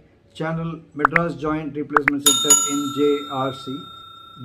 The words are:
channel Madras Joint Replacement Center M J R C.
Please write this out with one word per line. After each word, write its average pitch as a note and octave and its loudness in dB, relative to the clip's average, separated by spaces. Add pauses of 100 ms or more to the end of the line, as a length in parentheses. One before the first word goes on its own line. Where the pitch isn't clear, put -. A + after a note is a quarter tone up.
(340)
channel E3 -6 (160)
Madras D3+ 2
Joint D3+ -4
Replacement C#3+ 0
Center - 6 (160)
M C#3+ -4
J C#3+ 4 (160)
R C3+ -2
C. C3 -10 (600)